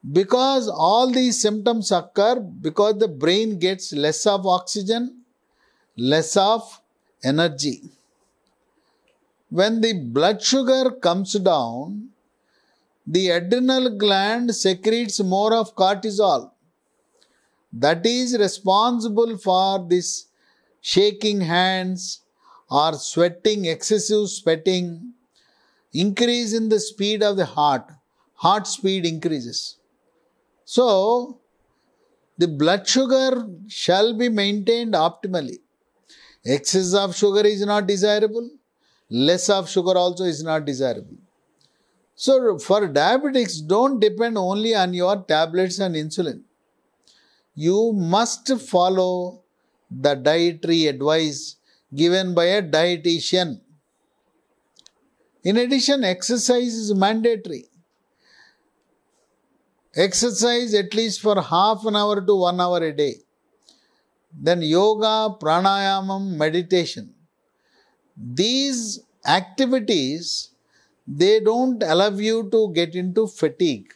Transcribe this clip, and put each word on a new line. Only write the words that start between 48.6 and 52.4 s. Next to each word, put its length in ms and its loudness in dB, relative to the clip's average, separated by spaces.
the 260 0
dietary 720 2
advice 680 -2
given 400 2
by 100 4